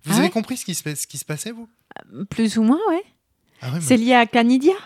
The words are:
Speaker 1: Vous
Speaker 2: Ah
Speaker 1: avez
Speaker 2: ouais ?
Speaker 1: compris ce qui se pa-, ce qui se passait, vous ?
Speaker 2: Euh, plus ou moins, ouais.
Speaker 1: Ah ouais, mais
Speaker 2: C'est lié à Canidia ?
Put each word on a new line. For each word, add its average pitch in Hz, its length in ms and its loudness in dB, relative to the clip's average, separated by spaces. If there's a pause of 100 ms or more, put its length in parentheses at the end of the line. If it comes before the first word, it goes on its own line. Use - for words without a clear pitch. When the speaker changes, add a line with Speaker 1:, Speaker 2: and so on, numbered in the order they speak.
Speaker 1:
Vous 151 80 -2
Speaker 2:
Ah 208 40 2
Speaker 1:
avez 269 80 4
Speaker 2:
ouais ? 359 60 2
Speaker 1:
compris 226 280 -4
ce - 80 -12
qui 180 80 -8
se - 80 -8
pa-, 151 120 -8
ce - 120 -10
qui - 100 -16
se - 80 -10
passait, 156 280 -10
vous ? 226 180 -18 (440)
Speaker 2:
Euh, 165 120 -10
plus 220 320 -2
ou 220 60 2
moins, 269 160 4 (100)
ouais. 339 120 0 (600)
Speaker 1:
Ah 123 60 -8
ouais, 127 80 -6
mais 175 40 -4
Speaker 2:
C'est 165 160 2
lié 233 160 2
à 240 140 4
Canidia ? 254 480 2 (120)